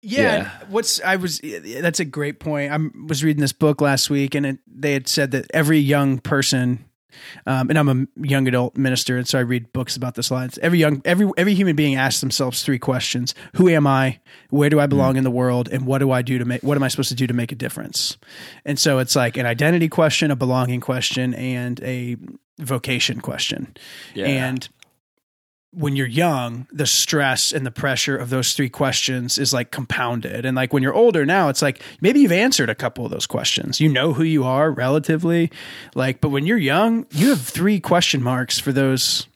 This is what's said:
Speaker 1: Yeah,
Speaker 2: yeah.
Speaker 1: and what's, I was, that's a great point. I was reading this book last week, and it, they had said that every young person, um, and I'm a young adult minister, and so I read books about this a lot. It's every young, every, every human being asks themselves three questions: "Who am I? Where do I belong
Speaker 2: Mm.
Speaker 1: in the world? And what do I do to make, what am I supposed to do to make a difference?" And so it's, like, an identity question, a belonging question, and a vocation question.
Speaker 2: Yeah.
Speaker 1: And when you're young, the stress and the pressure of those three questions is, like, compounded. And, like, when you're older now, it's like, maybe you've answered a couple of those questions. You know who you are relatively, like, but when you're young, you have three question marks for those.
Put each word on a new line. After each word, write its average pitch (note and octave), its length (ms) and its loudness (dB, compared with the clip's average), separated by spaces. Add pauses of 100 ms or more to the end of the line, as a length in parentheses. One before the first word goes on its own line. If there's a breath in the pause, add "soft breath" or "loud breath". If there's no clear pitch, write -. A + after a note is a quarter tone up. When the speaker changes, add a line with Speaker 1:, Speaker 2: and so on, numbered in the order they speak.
Speaker 1:
Yeah, G#3+ 220 -2
Speaker 2:
yeah. - 400 0
Speaker 1:
and G3 100 -16
what's, A3+ 300 -2
I F#3+ 140 2
was, F3+ 260 -4
that's B2 560 -4
a E3 60 0
great D3 340 -6
point. C#3+ 340 -4
I D3+ 60 0 (280)
was D3+ 180 -2
reading D3+ 160 2
this C#3 120 2
book D3+ 280 2
last C#3 300 2
week, C#3 260 0
and C#3 100 0
it, C3+ 200 -4
they C#3+ 260 -4
had C3+ 160 -2
said C#3 240 0
that C3 200 -4
every D#3 280 4
young C#3 380 2
person, B2+ 680 0 (600 loud breath)
um, C3 220 0
and D#3+ 80 2
I'm D3 120 4
a C3+ 180 2 (100)
young C3+ 300 0
adult B2 300 0
minister, B2+ 400 0
and B2 100 -4
so C#3 140 0
I - 20 2
read A#2+ 300 -2
books B2+ 240 -6
about B2 180 -8
this - 160 -6
a C3 40 -2
lot. B2+ 120 -4
It's B2 120 -12
every F3 200 2
young, D3+ 260 2
every, F#3 320 4
every G3 180 2
human F3+ 200 2
being C#3+ 220 2
asks C3 240 0
themselves B2+ 420 -2
three C3 160 0
questions: B2+ 560 -2 (220 loud breath)
"Who F3+ 120 6
am D#3 200 6
I? C3 320 2 (300 loud breath)
Where D3 200 4
do D3+ 80 4
I C#3+ 80 4
belong C3+ 280 2
Speaker 2:
Mm. C3 40 0
Speaker 1:
in C3 60 0
the C3 80 0
world? B2 360 0
And B2+ 160 -4
what C3+ 140 0
do C3+ 140 2
I B2+ 100 2
do B2 160 -2
to A#2+ 60 -2
make, B2 180 -4
what C#3+ 140 2
am C#3 80 0
I C3 40 0
supposed C3 200 -2
to B2+ 80 -6
do B2+ 100 0
to A#2+ 80 -2
make A#2+ 160 -2
a C#3 60 -10
difference?" - 640 -8 (460 loud breath)
And C#3+ 140 -4
so C3+ 220 2
it's, B2+ 160 0
like, B2 200 2
an B2+ 100 -2
identity D#3 420 2
question, D#3 420 2
a C#3 60 0
belonging B2+ 440 0
question, B2+ 540 -4
and B2 480 -6
a B2 340 -6 (440)
vocation B2+ 600 -4
question. - 540 -8 (400 loud breath)
Speaker 2:
Yeah. - 120 -4
Speaker 1:
And C3 420 -4 (1000)
when D3 260 -4
you're C3+ 100 0
young, B2+ 680 0
the C#3+ 140 -2
stress C3+ 680 0
and C#3+ 140 -2
the B2 40 -4
pressure C3+ 460 -2
of A#2+ 140 -6
those C3 240 -2
three C3+ 160 -2
questions B2+ 680 -2
is, C3 160 0
like, B2 180 -2
compounded. A#2+ 760 -4
And, C3 100 0
like, B2+ 160 0
when C#3 100 2
you're C3 120 0
older G3 320 4
now, F3 240 4
it's C3+ 100 -2
like, C#3 220 0 (180 loud breath)
maybe C4 200 6
you've A3 120 8
answered F#3+ 380 2
a G#2+ 40 0
couple B2 300 -6
of A#2 60 -8
those - 160 -6
questions. - 520 -4
You D#3 120 4
know C3+ 240 2
who C#3+ 80 0
you D#3 220 2
are C#3 280 2
relatively, D#3+ 800 0 (440 loud breath)
like, C3 280 -2
but D#3 80 0
when C#3 160 0
you're A3+ 100 2
young, G#3 540 2
you D#3+ 180 2
have G#3 140 2
three F#3 380 0
question E3+ 420 2
marks B2 360 -2
for C#3 140 -4
those. C3 640 0